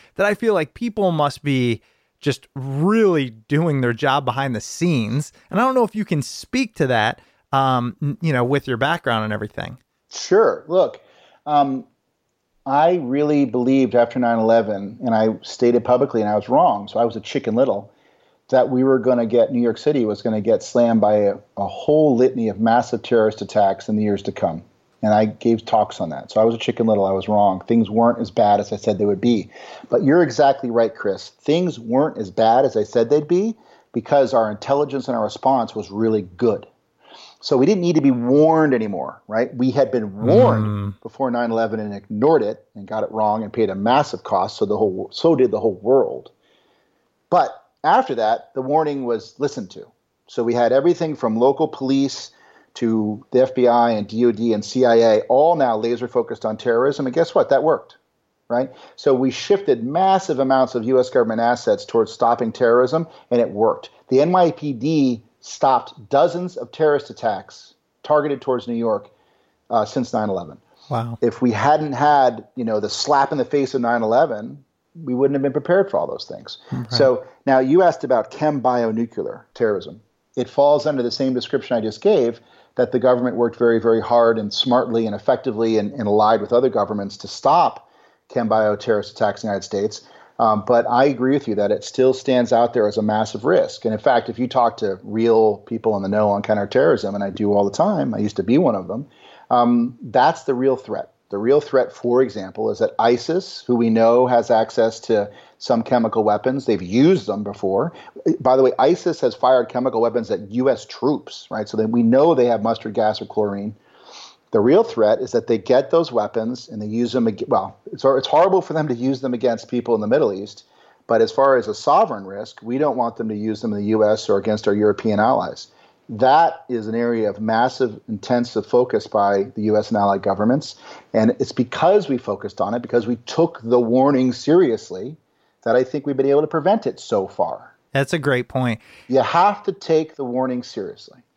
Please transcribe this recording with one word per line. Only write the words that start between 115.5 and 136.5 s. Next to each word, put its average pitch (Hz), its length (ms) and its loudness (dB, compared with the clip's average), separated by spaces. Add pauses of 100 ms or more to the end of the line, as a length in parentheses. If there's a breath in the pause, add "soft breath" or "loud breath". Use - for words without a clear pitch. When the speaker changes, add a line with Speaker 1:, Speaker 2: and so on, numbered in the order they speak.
Speaker 2:
get 127 320 0
those 160 220 0
weapons 113 560 -4
and 110 120 -12
they 104 60 -8
use 113 260 -4
them 123 140 0
ag-, 98 220 -4
well, 98 280 -2 (140)
it's, - 140 -6
it's 135 240 2
horrible 180 340 4
for - 100 -10
them 156 140 -2
to 131 80 -4
use 127 260 -4
them 131 140 -4
against 117 340 -2
people 120 280 -2
in 107 40 -4
the 107 60 -6
Middle 123 260 2
East, 98 320 -12 (440 soft breath)
but 113 120 2
as 110 120 2
far 135 240 4
as 113 100 -2
a 107 80 -6
sovereign 147 520 0
risk, 98 360 -14
we 117 160 -6
don't 139 180 -2
want 117 200 -4
them 113 140 -6
to 107 40 -6
use 107 280 -6
them 110 100 -4
in 101 80 -4
the 104 60 -4
U 107 180 2
S 107 240 0
or 101 80 2
against 104 320 -2
our 101 60 2
European 104 440 0
allies. - 480 0 (440 soft breath)
That 131 580 2
is 113 180 -4
an 110 80 -6
area 117 360 -2
of 98 100 -8
massive, 113 580 -2 (100)
intensive 117 580 -4
focus 120 400 0
by 101 380 0 (120)
the 107 60 -6
U 107 160 2
S 104 100 -2
and 110 80 -2
allied 101 260 0
governments. 104 540 -2 (380 loud breath)
And 110 260 2
it's 127 120 -4
because 165 580 0
we 127 80 -2
focused 101 420 -8
on 101 140 -2
it, 120 80 -6
because 117 240 -2
we 120 100 -4
took - 460 -2
the 120 180 2
warning 127 540 2
seriously, 135 800 0 (460)
that 113 120 0
I 127 80 4
think 139 240 -6
we've 143 100 -2
been 135 100 0
able 139 160 4
to 156 40 -2
prevent 170 400 0